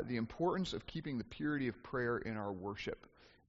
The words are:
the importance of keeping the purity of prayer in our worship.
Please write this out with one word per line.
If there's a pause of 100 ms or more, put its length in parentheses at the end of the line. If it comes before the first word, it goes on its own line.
the
importance
of
keeping
the
purity
of
prayer
in
our
worship. (420)